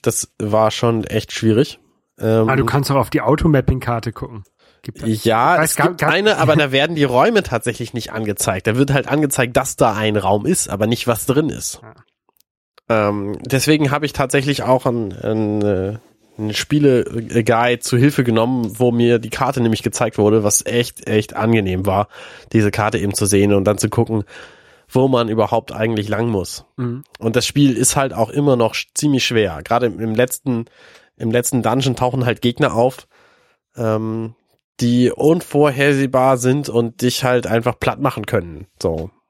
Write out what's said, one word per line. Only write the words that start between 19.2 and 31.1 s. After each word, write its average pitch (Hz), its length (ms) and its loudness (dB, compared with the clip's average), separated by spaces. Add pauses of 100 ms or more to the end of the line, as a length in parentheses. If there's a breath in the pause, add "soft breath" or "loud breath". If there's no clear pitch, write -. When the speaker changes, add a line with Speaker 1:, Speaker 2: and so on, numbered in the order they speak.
Speaker 1:
Karte 131 320 -2
nämlich 113 220 0
gezeigt 113 340 -2
wurde, 107 280 4
was - 200 0
echt, - 440 -4
echt 107 280 0
angenehm 101 480 0
war, 101 240 0 (460 loud breath)
diese 104 160 4
Karte 110 260 -2
eben 101 160 -2
zu 104 140 -2
sehen 101 260 4
und 98 120 2
dann 104 120 2
zu 110 140 -2
gucken, 110 340 -2 (680 loud breath)
wo 131 160 2
man 120 200 2
überhaupt 110 440 -2
eigentlich 107 360 -2
lang 110 200 -2
muss. 98 360 -4 (120)
Speaker 2:
Mhm. 127 280 -8 (140)
Speaker 1:
Und 160 180 -2
das 165 100 0
Spiel 143 300 2
ist - 200 0
halt 139 160 0
auch 110 180 0
immer 143 260 2
noch 113 180 0
sch-, - 200 -10
ziemlich 143 300 0
schwer. 98 400 0
Gerade 120 220 0
im, 95 140 -4
im 110 140 -4
letzten, 120 520 -2 (500 soft breath)